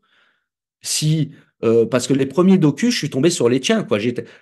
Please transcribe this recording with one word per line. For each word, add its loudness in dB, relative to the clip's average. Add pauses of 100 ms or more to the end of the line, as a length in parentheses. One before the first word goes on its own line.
(800)
si, -2 (320)
euh, 4
parce -2
que 2
les 2
premiers 4
docus, 0
je -4
suis -6
tombé 0
sur 0
les 0
tiens, -2
quoi. -2
J'étais, -6 (160)